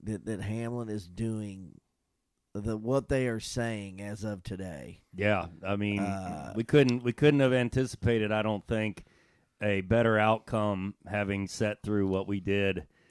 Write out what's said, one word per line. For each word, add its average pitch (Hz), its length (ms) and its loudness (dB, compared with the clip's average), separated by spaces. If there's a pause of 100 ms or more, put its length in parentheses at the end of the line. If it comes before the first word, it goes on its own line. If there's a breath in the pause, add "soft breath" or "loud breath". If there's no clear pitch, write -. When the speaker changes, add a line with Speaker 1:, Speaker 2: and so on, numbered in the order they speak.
Speaker 1:
that, 104 220 -6
that 104 140 -6
Hamlin 117 480 -6
is 104 200 -8
doing, 98 720 -8 (720)
the, 107 220 -4
what 123 320 0
they 131 180 2
are 113 140 -2
saying 104 600 -6
as 101 220 -10
of 104 220 -6
today. 90 560 -10 (120)
Speaker 2:
Yeah, 95 340 0 (200)
I 98 80 0
mean, 101 240 0
Speaker 1:
Uh, 92 560 -4
Speaker 2:
we 113 80 -2
couldn't, 127 400 6
we 120 100 0
couldn't 147 280 6
have 131 120 4
anticipated, 120 760 0
I 107 120 2
don't 104 260 -2
think, 107 360 -2 (560 soft breath)
a 101 200 2
better 110 400 4
outcome 104 720 0 (140)
having 98 400 -2
sat 107 340 -4
through 104 240 2
what 95 220 0
we 101 100 0
did, 98 480 0 (240 soft breath)